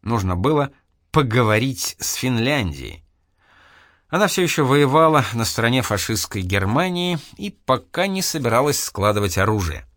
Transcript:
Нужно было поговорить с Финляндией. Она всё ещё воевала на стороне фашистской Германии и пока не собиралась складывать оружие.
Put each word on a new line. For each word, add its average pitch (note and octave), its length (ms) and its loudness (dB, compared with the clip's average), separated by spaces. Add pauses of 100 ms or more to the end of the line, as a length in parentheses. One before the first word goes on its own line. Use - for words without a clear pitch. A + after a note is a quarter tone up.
Нужно F#2+ 340 -2
было C#3 360 0 (380)
поговорить A#2+ 880 0
с - 160 -6
Финляндией. A2+ 880 -2 (1040)
Она F#3+ 180 2
всё F#3 160 0
ещё D3+ 240 2
воевала D3 680 4
на A#2 140 -2
стороне A#2 340 0
фашистской G#2+ 640 -4
Германии D#3 760 0 (200)
и G3+ 120 -8
пока - 560 -4
не F#3+ 140 -2
собиралась C3+ 580 0
складывать G#2 600 0
оружие. F#2+ 480 -2 (100)